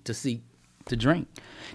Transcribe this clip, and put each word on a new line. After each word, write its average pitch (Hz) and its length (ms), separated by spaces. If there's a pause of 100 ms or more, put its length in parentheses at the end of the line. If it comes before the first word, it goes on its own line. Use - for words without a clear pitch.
to 117 100
seek 117 300 (420)
to 123 100
drink. 139 320 (480)